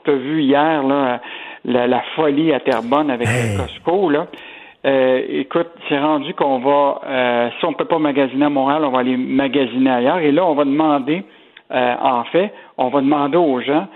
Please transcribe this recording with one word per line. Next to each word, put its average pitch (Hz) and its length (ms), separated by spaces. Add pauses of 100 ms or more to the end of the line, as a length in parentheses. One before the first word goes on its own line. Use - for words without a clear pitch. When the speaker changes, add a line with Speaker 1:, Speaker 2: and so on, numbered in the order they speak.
Speaker 1:
Tu 156 60
as 143 40
vu 143 280
hier, 143 400
là, 135 380 (440)
la, 123 220
la 123 140 (140)
folie 156 380
à 127 60
Terrebonne 131 500
avec 120 180
Speaker 2:
Hey. 113 300
Speaker 1:
Costco, 170 540
là. 156 160 (580)
Euh, 131 420
écoute, 147 420 (200)
c'est 147 100
rendu 151 360
qu'on 139 240
va, 143 480
euh, 123 420 (100)
si - 60
on 160 80
peut 151 120
pas 170 140
magasiner 139 460
à 147 40
Montréal, 143 360
on 135 60
va 127 80
aller 127 180
magasiner 131 720
ailleurs. 127 300
Et 151 120
là, 170 140
on 160 80
va 143 120
demander 147 580 (500)
euh, 123 280
en 123 240
fait, 196 280 (240)
on 127 120
va 139 120
demander 143 360
aux 139 240
gens 151 340